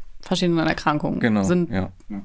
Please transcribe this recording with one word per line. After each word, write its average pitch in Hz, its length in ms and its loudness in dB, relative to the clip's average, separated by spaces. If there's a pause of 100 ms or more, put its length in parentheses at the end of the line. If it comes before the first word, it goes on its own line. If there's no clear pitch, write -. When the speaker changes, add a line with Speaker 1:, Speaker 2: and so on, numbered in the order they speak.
(220)
Speaker 1:
verschiedenen 170 460 2
Erkrankungen 156 520 0
Speaker 2:
Genau, 107 240 2
Speaker 1:
sind. 175 280 2
Speaker 2:
ja. 95 200 -2 (340)